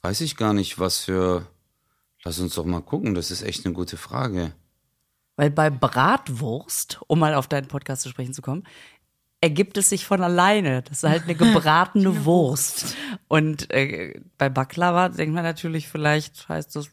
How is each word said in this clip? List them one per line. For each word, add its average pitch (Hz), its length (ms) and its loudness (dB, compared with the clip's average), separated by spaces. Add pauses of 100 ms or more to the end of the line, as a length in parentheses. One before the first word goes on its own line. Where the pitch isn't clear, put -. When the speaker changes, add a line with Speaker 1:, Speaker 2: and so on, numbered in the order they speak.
Speaker 1:
Weiß 101 200 -4
ich 156 160 -6
gar 107 160 2
nicht, 101 240 -2
was 92 220 -2
für, 90 480 -2 (760)
lass 82 140 -8
uns 87 160 -4
doch 85 100 -4
mal 85 180 -2
gucken, 131 340 -4
das 85 160 -6
ist 87 100 -8
echt - 240 -10
eine 87 80 -4
gute 87 240 -8
Frage. 92 560 -6 (840)
Speaker 2:
Weil 147 140 2
bei 151 220 2
Bratwurst, 131 1400 -2
um 156 100 2
mal 156 160 4
auf 135 140 0
deinen 135 200 -4
Podcast 139 360 -8
zu 131 60 -10
sprechen 127 220 -10
zu 135 120 -14
kommen, 160 200 -6 (760)
ergibt 170 360 2
es 196 120 2
sich - 160 -2
von 196 160 2
alleine. 175 640 4
Das 147 140 -12
ist 160 120 2
halt 165 140 2
eine 170 100 -4
gebratene 185 760 6
Speaker 3:
<laughs> - 0 -
Eine 160 160 0
Speaker 2:
Wurst. 151 680 2 (320)
Und, 156 460 0
äh, 92 480 -2 (160)
bei 139 120 2
Baklava 175 600 0
denkt 160 240 -4
man 170 100 -2
natürlich, 160 440 -6
vielleicht 151 640 -2
heißt 160 260 -8
das 147 180 -10